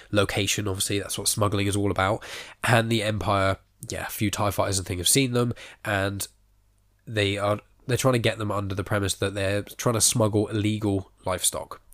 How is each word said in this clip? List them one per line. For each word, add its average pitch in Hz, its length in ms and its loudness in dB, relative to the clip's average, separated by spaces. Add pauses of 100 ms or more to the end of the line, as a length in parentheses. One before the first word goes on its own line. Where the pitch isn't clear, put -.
(120)
location, 104 560 0
obviously, 95 320 -2
that's - 180 -8
what 98 100 -4
smuggling 101 400 2
is 101 80 0
all 101 160 0
about. 95 320 0 (400)
And 117 280 4
the 113 120 2
Empire, 98 540 2 (320)
yeah, 87 180 -6
a - 40 -10
few 101 200 -2
tie 104 200 0
fighters 98 260 0
and 92 100 -4
things 90 140 -4
have 87 60 0
seen 131 260 2
them, 120 200 2 (300)
and 98 440 0 (800)
they 101 320 2
are, 104 220 2 (280)
they're 123 100 0
trying 131 160 4
to 120 60 4
get 107 180 2
them 104 140 -2
under 98 240 -2
the 98 80 -2
premise 98 320 0
that 98 180 -2
they're 101 300 -2
trying - 320 -2
to 107 60 2
smuggle 107 460 4
illegal 104 640 0 (140)
livestock, - 560 -4 (120)